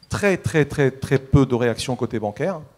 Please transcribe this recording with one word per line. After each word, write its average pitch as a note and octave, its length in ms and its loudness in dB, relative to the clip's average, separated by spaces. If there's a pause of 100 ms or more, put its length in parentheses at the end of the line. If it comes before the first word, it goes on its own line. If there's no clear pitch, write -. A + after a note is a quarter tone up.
très, G3 300 0
très, D#3 260 0
très, C#3+ 260 0
très - 280 -2
peu C#3 260 4
de B2+ 100 0
réaction A#2+ 400 0
côté A#2 240 -4
bancaire. C#3+ 420 -6 (180)